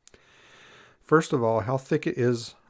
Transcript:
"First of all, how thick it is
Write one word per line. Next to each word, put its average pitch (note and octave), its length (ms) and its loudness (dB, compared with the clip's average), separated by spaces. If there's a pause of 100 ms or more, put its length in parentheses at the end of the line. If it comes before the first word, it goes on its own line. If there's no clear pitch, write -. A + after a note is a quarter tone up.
(1000)
"First D#3+ 300 2
of C3+ 100 0
all, A2+ 200 2
how B2 160 -2
thick D3+ 280 -4
it - 120 -4
is A#2+ 360 0 (160)